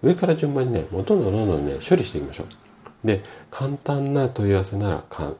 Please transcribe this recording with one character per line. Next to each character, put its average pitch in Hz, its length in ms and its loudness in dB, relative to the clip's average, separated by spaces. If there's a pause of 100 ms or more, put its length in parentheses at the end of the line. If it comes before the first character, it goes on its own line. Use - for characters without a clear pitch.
上 143 120 6
か 180 120 -2
ら 165 100 4
順 151 180 0
番 131 140 0
に 120 60 -2
ね、 - 180 -2
も 95 80 -4
う 98 40 -2
ど 208 120 2
ん 175 80 4
ど 98 60 0
ん 95 40 2
ど 107 120 2
ん - 20 2
ど 82 100 2
ん 71 80 -2
ね、 69 100 -4 (120)
処 92 80 6
理 85 80 4
し - 80 -6
て 82 60 -4
い 71 40 -4
き 69 60 -6
ま 67 60 -10
し - 80 -6
ょ - 20 -10
う。 - 640 -12
で、 98 140 2 (280)
簡 135 240 -6
単 139 400 -2
な 135 140 2
問 107 220 0
い 98 40 6
合 98 40 6
わ 95 80 2
せ 98 120 -6
な 101 120 0
ら、 76 200 -4
か-、 73 300 -8